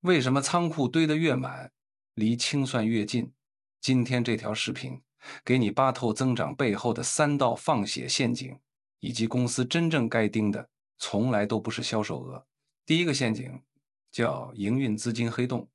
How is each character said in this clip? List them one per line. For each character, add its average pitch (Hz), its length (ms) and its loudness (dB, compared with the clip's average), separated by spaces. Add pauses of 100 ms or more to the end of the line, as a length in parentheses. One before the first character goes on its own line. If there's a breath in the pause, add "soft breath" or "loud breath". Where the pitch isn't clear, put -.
为 175 180 4
什 127 120 2
么 135 100 4
仓 175 280 2
库 147 180 2
堆 160 180 4
得 151 120 2
越 156 180 2
满， 131 360 -6 (420)
离 110 220 2
清 135 300 0
算 117 220 0
越 110 180 2
近？ - 280 -2 (480)
今 127 220 4
天 123 200 0
这 117 140 0
条 113 160 -6
视 - 180 -4
频 131 300 -10 (420 loud breath)
给 127 140 4
你 110 120 4
扒 131 220 4
透 120 220 -2
增 131 200 0
长 117 220 -2
背 123 180 2
后 117 200 0
的 117 100 -4
三 147 340 2
道 123 160 2
放 117 320 0
血 123 220 -6
陷 139 260 0
阱， 131 240 -8 (420)
以 - 120 -8
及 117 160 -2
公 123 180 0
司 123 200 -2
真 165 240 0
正 135 180 2
该 110 220 2
盯 107 200 0
的 104 200 -6 (280)
从 117 340 -2
来 104 140 2
都 107 140 -2
不 104 100 -6
是 - 140 -6
销 110 180 -2
售 - 220 -6
额。 - 240 -16 (380)
第 160 120 2
一 175 80 2
个 156 80 0
陷 123 200 0
阱 - 280 -8 (500)
叫 120 440 -2
营 107 240 0
运 117 160 0
资 117 160 -4
金 117 200 -2
黑 123 140 -2
洞。 123 300 -4